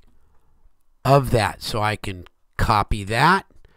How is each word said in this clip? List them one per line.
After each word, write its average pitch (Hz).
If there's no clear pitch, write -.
of 131
that. 104
So 107
I 107
can 90
copy 107
that, 139